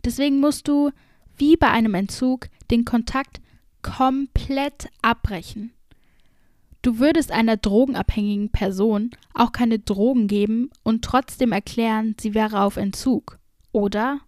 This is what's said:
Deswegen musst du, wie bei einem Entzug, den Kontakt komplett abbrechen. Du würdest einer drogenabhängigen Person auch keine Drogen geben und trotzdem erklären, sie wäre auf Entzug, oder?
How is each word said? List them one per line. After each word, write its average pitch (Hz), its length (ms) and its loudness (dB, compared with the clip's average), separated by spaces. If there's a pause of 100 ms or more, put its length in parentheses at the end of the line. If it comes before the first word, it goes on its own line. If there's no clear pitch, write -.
Deswegen 277 340 0
musst 294 280 0
du, 285 240 2 (460)
wie 302 200 6
bei 269 120 4
einem 226 260 2
Entzug, 254 540 -2 (220)
den 240 140 4
Kontakt 247 560 -4 (400)
komplett 269 1040 -2 (140)
abbrechen. 214 720 -4 (1080)
Du 233 180 0
würdest 302 320 4
einer 226 260 2
drogenabhängigen 208 920 0
Person 208 600 0 (220)
auch 233 180 2
keine 226 280 0
Drogen 214 480 0
geben 214 420 0 (140)
und 226 200 0
trotzdem - 480 -2
erklären, 220 680 -2
sie 208 140 -6
wäre 214 280 0
auf 202 160 0
Entzug, - 600 -4 (320)
oder? 214 560 -2